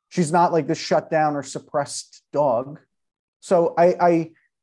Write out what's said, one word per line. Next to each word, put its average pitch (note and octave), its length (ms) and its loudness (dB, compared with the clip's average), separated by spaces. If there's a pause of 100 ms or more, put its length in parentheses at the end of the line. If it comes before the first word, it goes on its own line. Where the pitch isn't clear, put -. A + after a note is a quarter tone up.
She's D#3 220 -2
not, E3+ 220 2
like, D#3 140 0
the D#3 80 -2
shut D#3 340 -2
down D3+ 260 0
or C#3 80 -6
suppressed - 880 -10
dog. C#3+ 480 -2 (600)
So E3+ 360 0
I, E3+ 80 4 (140)
I, E3 320 2 (320)